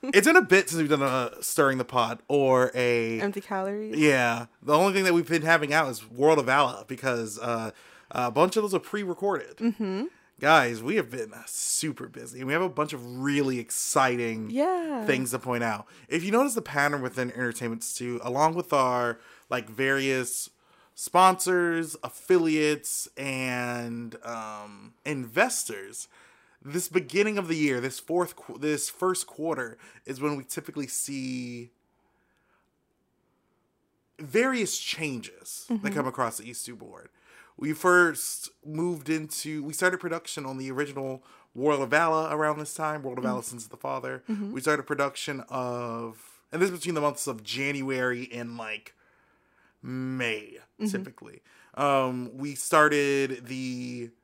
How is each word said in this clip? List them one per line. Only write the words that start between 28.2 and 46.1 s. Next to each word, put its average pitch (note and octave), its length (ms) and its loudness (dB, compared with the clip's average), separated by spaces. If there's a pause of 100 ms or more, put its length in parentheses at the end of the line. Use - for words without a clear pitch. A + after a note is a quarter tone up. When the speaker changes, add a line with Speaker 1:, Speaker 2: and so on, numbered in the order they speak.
Speaker 1:
qu-, - 240 -16
this D3 320 -2
first F#3 380 -2
quarter C3 500 -6 (260)
is C3 160 -10
when D3 160 0
we C3+ 60 -8
typically D3 460 -8
see B2 840 -8 (2500)
various A3+ 580 0
changes - 920 -8
that A#3+ 80 0
Speaker 2:
Mm-hmm. G3+ 180 -4
Speaker 1:
come C#3 140 0
across B2 300 -2
the A2+ 120 -12
East - 120 -10
Stew A#2+ 120 -12
board. - 360 -20 (460)
We D3+ 160 -2
first F3 800 4 (140)
moved D#3 440 -4
into, D#3 540 -4
we D3+ 120 -8
started F3+ 260 0
production E3 440 -8
on C3 140 -8
the C3 140 -8
original C3+ 500 -6 (320)
World C#3 280 2
of B2 80 -2
Valor D#3+ 460 2
around D3+ 220 0
this D3+ 160 -10
time, D3+ 300 -6
World B2+ 140 -6
of B2 40 -6
Speaker 2:
Mm-hmm. B2+ 120 0
Speaker 1:
Valor B2 100 -6
Sins A#2+ 220 -12
of - 40 -20
the - 60 -20
Father. C3 520 -8
Speaker 2:
Mm-hmm. G3+ 240 -4
Speaker 1:
We C3 80 -8
started D3+ 280 2
production C#3 600 -4
of, A#2+ 920 -8 (100)